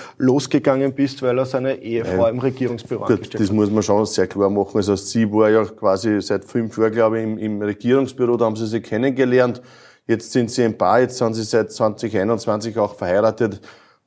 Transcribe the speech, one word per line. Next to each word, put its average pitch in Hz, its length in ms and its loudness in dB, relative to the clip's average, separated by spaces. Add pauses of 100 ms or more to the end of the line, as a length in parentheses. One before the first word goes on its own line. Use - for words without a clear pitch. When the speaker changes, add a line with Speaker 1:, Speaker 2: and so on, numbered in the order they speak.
(180)
Speaker 1:
losgegangen 135 760 2
bist, 139 300 -4
weil 123 140 2
er 131 80 0
seine 131 360 -4
Ehefrau 110 420 0
Speaker 2:
Nein. 113 120 2
Speaker 1:
im 123 40 -4
Regierungsbüro 120 600 -4
Speaker 2:
Gut, 101 100 -2
Speaker 1:
angestellt 117 300 -2
Speaker 2:
das 98 80 2
Speaker 1:
hat. 104 80 0
Speaker 2:
muss 104 120 4
man 107 140 2
schon 107 220 2
sehr 92 220 0
klar 101 220 0
machen. 101 280 0
Also 101 180 2
sie 110 340 -2
war 107 200 4
ja 107 160 4
quasi 98 560 0
seit 98 240 -4
fünf 113 320 -4
Jahren, 110 160 2
glaube 113 240 2
ich, 113 80 -4
im, 110 120 -4
im 107 240 -4
Regierungsbüro, 120 760 0
da 117 80 2
haben 107 100 -2
sie 113 100 -4
sich 110 160 -4
kennengelernt. 123 800 0 (440)
Jetzt 113 260 -2
sind 120 180 0
sie 123 140 0
ein 110 140 0
Paar, 101 240 4
jetzt 127 160 -2
sind 113 160 -2
sie 113 100 -4
seit 107 300 0
zwanzig 107 440 -2
einundzwanzig 110 600 -2
auch 104 180 -2
verheiratet. 104 640 0 (480)